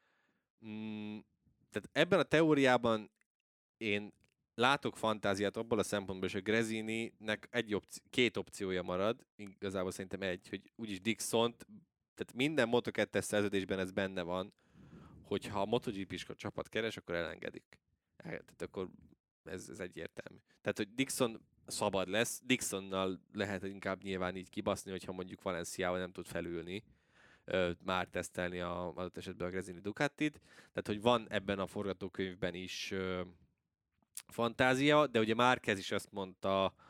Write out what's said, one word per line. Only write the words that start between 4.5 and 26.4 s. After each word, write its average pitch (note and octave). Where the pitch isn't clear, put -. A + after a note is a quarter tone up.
látok B2+
fantáziát G2+
abból A2+
a G2+
szempontból F#2+
is, F2+
hogy G2
Gresininek A2
egy A#2
opci-, -
két B2
opciója F#2
marad, F#2+
igazából F#2+
szerintem F#2
egy, F#2
hogy -
úgyis G#2
Dixont, A2+
tehát -
minden C3+
Moto A#2
kettes G2+
szerződésben G2
ez F#2
benne F#2+
van, F2+
hogyha G#2
a G2
MotoGP-s G2
csapat -
keres, A2
akkor -
elengedik. E2
El-, -
tehát -
akkor F#2
ez, F#2
ez -
egyértelmű. -
Tehát, -
hogy G#2+
Dixon A#2+
szabad F#2+
lesz, G#2+
Dixonnal F#2+
lehet G2
inkább G2
nyilván F#2
így F2+
kibaszni, G2+
hogyha F#2+
mondjuk F#2
Valenciával F2+
nem F2+
tud F#2
felülni, F2